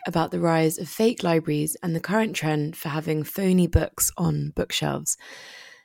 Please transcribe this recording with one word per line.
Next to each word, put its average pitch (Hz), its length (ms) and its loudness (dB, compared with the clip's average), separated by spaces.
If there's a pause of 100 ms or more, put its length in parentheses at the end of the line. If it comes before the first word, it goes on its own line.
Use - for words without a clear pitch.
about 165 240 0
the 175 100 -2
rise 160 380 4
of 165 100 -8
fake - 360 2
libraries 156 580 2
and 170 140 -2
the 165 40 -2
current 208 360 0
trend 151 400 0
for - 140 -8
having 156 340 -2
phony 185 420 4
books - 540 -2
on 151 320 0
bookshelves. - 640 -4 (680)